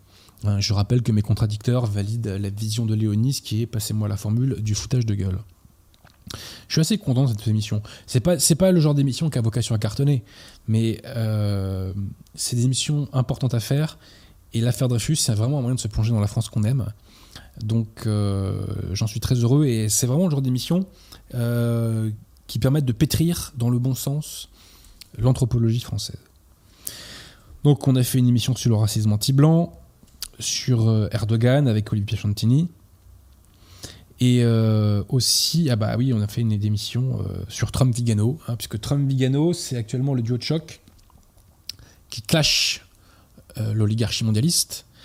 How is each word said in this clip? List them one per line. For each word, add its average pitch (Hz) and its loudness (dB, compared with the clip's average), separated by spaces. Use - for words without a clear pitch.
Hein, 101 0
je 101 0
rappelle 104 2
que 113 0
mes 104 2
contradicteurs 113 0
valident 104 -4
la 98 -4
vision 107 -4
de 110 0
Léonis 110 0
qui 110 -2
est, 117 -4
passez-moi 107 -4
la 101 -4
formule, 120 -2
du 107 -2
foutage 123 -2
de 107 0
gueule. 95 -2
Je - -6
suis 156 4
assez 202 0
content 135 0
de 131 2
cette 107 -4
émission. 107 0
C'est 123 0
pas, 175 2
c'est - 4
pas 190 4
le 175 6
genre 151 4
d'émission 139 0
qui 127 -2
a - 0
vocation 113 0
à 110 0
cartonner, 131 0
mais, 110 0
euh, 101 -2
c'est - -4
des 120 2
émissions 143 0
importantes 127 -2
à 120 0
faire, 147 -2
et 117 0
l'affaire 123 0
Dreyfus, 123 0
c'est - 0
vraiment 120 0
un - -2
moyen 123 -2
de - -4
se - -6
plonger 110 0
dans 113 2
la 104 2
France - -2
qu'on 107 -2
aime. 113 0
Donc, 110 -2
euh, 98 0
j'en 110 -2
suis 110 -6
très - 0
heureux, 123 4
et 110 0
c'est 120 0
vraiment 151 2
le 180 2
genre 139 0
d'émission, 135 0
euh, 117 0
qui - -4
permettent 139 2
de 123 0
pétrir 160 0
dans 120 0
le 123 2
bon 127 0
sens - -6
l'anthropologie 117 2
française. - -8
Donc, 143 4
on 131 6
a 127 4
fait 127 0
une 123 6
émission 123 2
sur - 0
le 107 6
racisme 107 2
anti-blanc, 151 4
sur, 113 0
euh, 110 2
Erdogan 117 2
avec 107 0
Olivier 104 -2
Piacentini, 120 2
et, 123 4
euh, 110 4
aussi, 147 2
ah 117 2
bah 107 0
oui, 131 2
on 110 2
a 104 0
fait - -4
une 113 2
émission, 107 -2
euh, 92 -6
sur - -4
Trump 127 2
Vigano, 117 0
hein, 117 -4
puisque - -8
Trump 143 0
Vigano, 135 2
c'est 147 -6
actuellement 131 -2
le 120 0
duo 120 -2
de - -10
choc - -6
qui - -14
clash, - 0
euh, 107 -4
l'oligarchie 110 0
mondialiste. 113 0